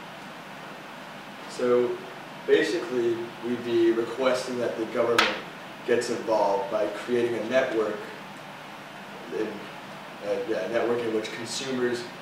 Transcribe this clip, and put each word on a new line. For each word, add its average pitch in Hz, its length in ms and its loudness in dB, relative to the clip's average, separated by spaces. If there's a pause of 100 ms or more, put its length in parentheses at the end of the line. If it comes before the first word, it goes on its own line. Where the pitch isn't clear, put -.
(1500)
So 123 400 4 (560)
basically, 120 720 4 (280)
we'd 120 180 -2
be 117 280 6
requesting 123 640 2
that 120 200 0
the 113 80 0
government 117 500 4 (500)
gets 120 220 4
involved 113 640 2
by 107 140 2 (180)
creating 120 340 2
a 104 120 -2
network, 113 480 2 (1400)
in, 107 80 2 (800)
uh, 101 100 0 (120)
yeah, 107 120 2
a - 100 -2
network 117 300 2
in 113 140 0
which 110 180 0
consumers 123 680 -2 (200)